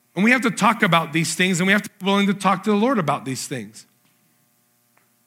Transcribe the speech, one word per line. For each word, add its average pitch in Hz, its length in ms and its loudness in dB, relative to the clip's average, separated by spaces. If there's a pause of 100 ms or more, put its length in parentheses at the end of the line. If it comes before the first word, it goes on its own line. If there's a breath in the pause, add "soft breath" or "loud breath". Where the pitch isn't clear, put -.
(160)
and 180 80 0
we 233 80 4
have 254 100 2
to 220 100 0
talk 220 320 0
about 165 300 2
these 160 220 -2
things, 185 240 0
and 185 80 0
we 190 40 2
have 202 120 2
to - 60 -14 (100)
be 180 60 -12
willing 196 220 2
to 202 60 0
talk 190 300 0
to 214 80 0
the 208 40 4
Lord 233 220 2
about 143 280 -2
these 131 220 -8
things. 113 380 -12 (1400)